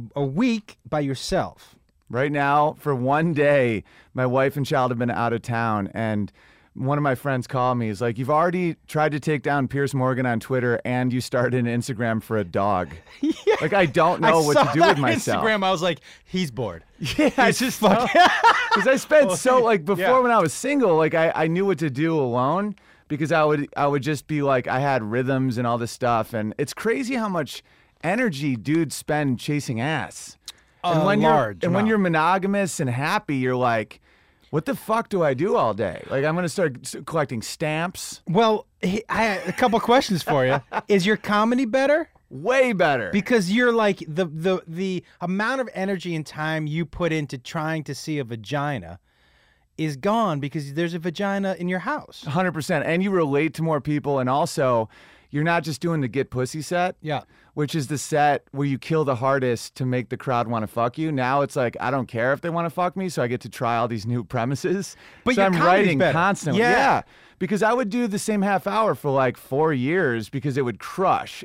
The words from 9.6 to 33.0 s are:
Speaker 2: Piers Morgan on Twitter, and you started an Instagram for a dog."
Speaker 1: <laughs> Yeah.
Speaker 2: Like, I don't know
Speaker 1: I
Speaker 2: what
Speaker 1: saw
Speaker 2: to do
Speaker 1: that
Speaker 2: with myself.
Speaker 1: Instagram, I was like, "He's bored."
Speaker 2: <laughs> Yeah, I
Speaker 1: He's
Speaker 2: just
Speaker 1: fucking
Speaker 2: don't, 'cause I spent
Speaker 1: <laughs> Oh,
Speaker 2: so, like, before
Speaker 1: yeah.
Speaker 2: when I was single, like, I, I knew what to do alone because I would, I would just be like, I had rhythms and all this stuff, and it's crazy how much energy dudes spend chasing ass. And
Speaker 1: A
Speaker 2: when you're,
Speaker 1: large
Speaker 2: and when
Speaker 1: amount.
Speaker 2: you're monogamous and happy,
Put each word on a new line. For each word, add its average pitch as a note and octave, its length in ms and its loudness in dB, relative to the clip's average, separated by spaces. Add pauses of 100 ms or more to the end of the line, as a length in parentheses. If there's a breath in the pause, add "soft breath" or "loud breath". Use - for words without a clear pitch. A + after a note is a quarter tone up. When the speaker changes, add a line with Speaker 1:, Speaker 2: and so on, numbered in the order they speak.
Speaker 2:
Piers C#3 240 -2
Morgan B2+ 320 0
on A#2 160 0
Twitter, B2 420 0
and B2+ 300 -2
you B2 80 -2
started B2 440 0
an A#2+ 80 -2
Instagram A#2 480 -2
for A2 160 -4
a G#2 60 0
dog." F2+ 460 0 (180)
Speaker 1:
<laughs> - 140 -20
Yeah. E4 400 0
Speaker 2:
Like, D#3 120 -2
I G3 120 4
don't D3 360 2
know D#3+ 200 6
Speaker 1:
I D3+ 40 2
Speaker 2:
what D3 100 4
Speaker 1:
saw D4 100 6
Speaker 2:
to C#3 80 0
do D3+ 80 2
Speaker 1:
that E3 80 8
Speaker 2:
with C#3 100 4
myself. B2+ 460 0
Speaker 1:
Instagram, G#3+ 180 0
I F#3+ 80 2
was E3+ 100 0
like, F3 200 -2 (240 loud breath)
"He's F3+ 260 -4
bored." G#2 400 -6
Speaker 2:
<laughs> - 80 -20 (180)
Yeah, D4 200 4
I B3+ 100 6
Speaker 1:
He's - 120 2
Speaker 2:
just B3 200 -2
Speaker 1:
fucking G#3+ 340 4
Speaker 2:
don't, F4 180 8 (420)
'cause D4 140 2
I C4 100 4
spent D4 300 6
Speaker 1:
<laughs> - 40 0
Oh, F3 40 0
Speaker 2:
so, B3+ 280 4
like, G#3+ 220 2
before F#3 180 0
Speaker 1:
yeah. B3+ 160 6
Speaker 2:
when B3 120 4
I A3 80 6
was E3 120 2
single, B3 460 2
like, D#3+ 160 4
I, E3 200 2
I D#3+ 140 0
knew F3+ 180 0
what F#3 140 0
to D#3+ 100 -2
do D#3 300 0
alone C#3+ 560 0 (320 soft breath)
because D3+ 240 -2
I D#3 140 4
would, D3+ 320 2
I C#3+ 100 2
would C#3+ 160 0
just D3 240 -4
be D3+ 140 -2
like, C3+ 260 2
I B2 140 -2
had C#3 200 0
rhythms B2+ 560 -2
and B2 80 -2
all A#2+ 120 0
this A#2 140 -6
stuff, A#2 420 -2
and G#2+ 240 -4
it's C#3+ 160 -4
crazy B3 420 -2
how A3 140 -4
much E3 340 -6 (400 soft breath)
energy D#3 540 -2
dudes D3+ 380 -2
spend D3 440 -2
chasing C#3 400 -4
ass. C3+ 580 -6 (460 loud breath)
And E3+ 180 2
Speaker 1:
A F3 40 2
Speaker 2:
when G#3 160 2
you're, D#3 80 6
Speaker 1:
large A2+ 340 2
Speaker 2:
and F3 100 2
when G3 80 2
Speaker 1:
amount. G#3+ 80 2
Speaker 2:
you're A3 100 2
monogamous F#3 800 0
and C3+ 100 -2
happy, D3 460 -2